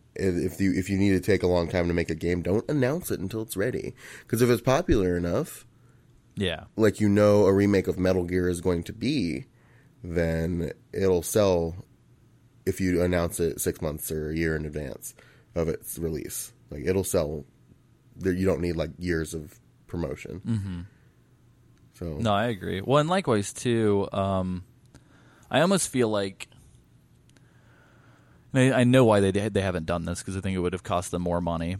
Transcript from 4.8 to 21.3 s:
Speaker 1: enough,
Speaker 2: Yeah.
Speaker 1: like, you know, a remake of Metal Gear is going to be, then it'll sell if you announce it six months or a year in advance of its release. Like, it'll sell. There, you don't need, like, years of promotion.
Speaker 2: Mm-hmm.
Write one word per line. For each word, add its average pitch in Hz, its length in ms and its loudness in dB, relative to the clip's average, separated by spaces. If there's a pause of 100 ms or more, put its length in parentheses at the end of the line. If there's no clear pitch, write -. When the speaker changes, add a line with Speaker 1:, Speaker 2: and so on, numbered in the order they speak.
Speaker 1:
enough, 87 500 -4 (720)
Speaker 2:
Yeah. 87 280 -4 (120)
Speaker 1:
like, 104 240 2
you 104 80 4
know, 104 380 6
a 98 60 6
remake 98 360 4
of 90 100 -2
Metal 92 260 2
Gear 90 240 0
is 87 120 -2
going 87 240 0
to - 80 -12
be, 110 540 -4 (560)
then 82 680 -2 (220)
it'll 92 300 2
sell 90 640 0 (800)
if - 160 -4
you 90 220 2
announce 87 380 0
it 85 200 -2
six - 220 -4
months 78 300 -6
or 76 180 -4
a 80 60 -4
year 82 200 0
in 76 80 -6
advance 76 500 -10 (400)
of 82 140 0
its - 300 -8
release. - 540 -8 (180)
Like, 76 160 -10
it'll 92 180 0
sell. 76 400 -2 (720)
There, 92 160 -2
you 92 140 0
don't 82 140 2
need, 87 160 -2
like, 78 220 -4
years 82 360 -2
of 78 240 -12 (280)
promotion. 85 600 -8
Speaker 2:
Mm-hmm. 98 340 -4 (1120)